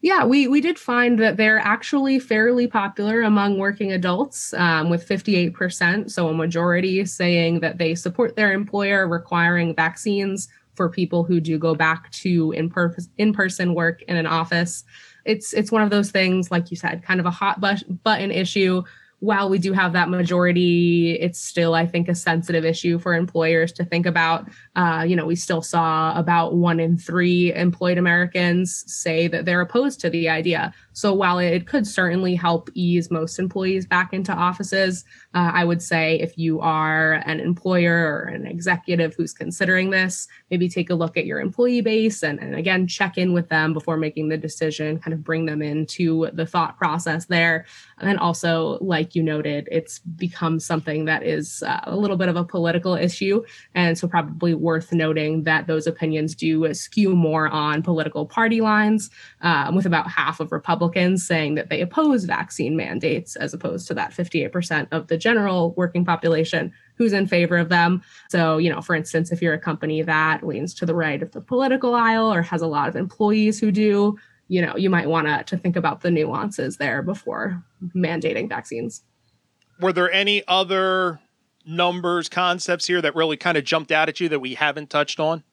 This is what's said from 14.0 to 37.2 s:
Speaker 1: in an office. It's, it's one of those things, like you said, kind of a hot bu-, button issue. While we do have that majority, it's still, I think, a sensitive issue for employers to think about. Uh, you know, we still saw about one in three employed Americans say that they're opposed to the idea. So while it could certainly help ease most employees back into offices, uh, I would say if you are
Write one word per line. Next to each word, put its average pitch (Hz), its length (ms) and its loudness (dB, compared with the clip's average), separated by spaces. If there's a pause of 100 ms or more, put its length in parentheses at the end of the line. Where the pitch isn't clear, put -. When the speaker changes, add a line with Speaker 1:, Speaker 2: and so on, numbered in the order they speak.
Speaker 1:
in 175 140 -4
an 165 100 0
office. 170 580 -2 (400)
It's, 214 300 -2
it's 208 180 0
one 220 100 4
of 208 60 2
those 202 220 2
things, 185 400 2
like 175 200 0
you 175 60 -8
said, 175 260 -6
kind 185 160 0
of 175 60 0
a 180 60 2
hot 196 320 -2
bu-, 196 400 -2
button 202 280 0
issue. 185 520 0 (380)
While 196 280 0
we 190 100 2
do 185 140 0
have 185 220 2
that 175 160 2
majority, 175 1000 4
it's 175 280 -2
still, 165 320 0
I 165 140 2
think, 170 220 -2
a 175 60 0
sensitive 170 480 0
issue 165 360 0
for 170 160 -2
employers 170 600 0
to 175 100 -4
think 175 200 -2
about. 165 460 0 (260)
Uh, 165 320 0
you 180 80 2
know, 156 80 0
we 165 120 0
still 170 260 -2
saw 160 560 0
about 170 380 2
one 170 220 4
in 165 200 2
three 175 560 2
employed 180 420 0
Americans 175 880 2
say 165 420 -2
that 165 180 -2
they're 180 160 2
opposed 262 380 0
to 180 100 0
the 165 180 0
idea. 165 460 0 (180)
So 202 220 0
while 185 240 2
it 175 280 0
could 247 200 0
certainly 180 480 0
help 170 400 0
ease 175 360 0
most 165 280 -4
employees 190 480 -2
back 180 260 0
into 185 200 -4
offices, 185 720 0 (280)
uh, 175 220 2
I 180 100 4
would 170 180 2
say 160 380 0
if 170 160 -6
you 165 240 0
are 156 540 2 (100)